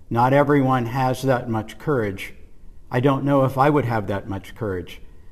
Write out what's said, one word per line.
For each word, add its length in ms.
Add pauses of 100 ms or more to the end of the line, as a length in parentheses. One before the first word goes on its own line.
Not 240
everyone 540
has 340
that 280
much 280
courage. 560 (560)
I 100
don't 260
know 200
if 140
I 100
would 160
have 220
that 200
much 280
courage. 460 (300)